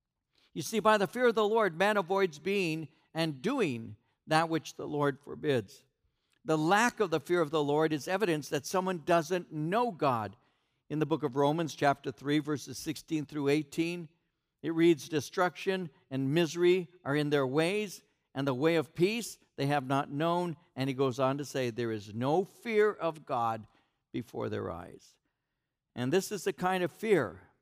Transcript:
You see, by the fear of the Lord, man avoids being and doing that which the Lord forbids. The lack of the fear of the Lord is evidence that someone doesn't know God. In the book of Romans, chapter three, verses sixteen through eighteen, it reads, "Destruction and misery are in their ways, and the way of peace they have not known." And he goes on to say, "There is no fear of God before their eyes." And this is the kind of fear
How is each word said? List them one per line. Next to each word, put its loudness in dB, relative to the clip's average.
You -8
see, -2
by 6
the 2
fear 2
of 2
the 2
Lord, 2
man 4
avoids 0
being -2
and -2
doing -2
that 2
which -4
the -12
Lord 0
forbids. -4
The 0
lack 2
of 0
the 0
fear 0
of 0
the 0
Lord 2
is -4
evidence 0
that -4
someone -2
doesn't 0
know -2
God. -2
In -4
the 2
book -2
of -4
Romans, 0
chapter 0
three, -2
verses -6
sixteen -6
through -4
eighteen, -2
it -4
reads, 6
"Destruction -2
and -2
misery 4
are 0
in 0
their 4
ways, -2
and -2
the 0
way 2
of -2
peace 0
they -2
have 0
not 0
known." -2
And -2
he -2
goes 0
on 2
to -6
say, -2
"There -2
is -8
no 0
fear 0
of -6
God -2
before -6
their -6
eyes." -14
And -2
this 0
is -8
the -2
kind 0
of 0
fear 0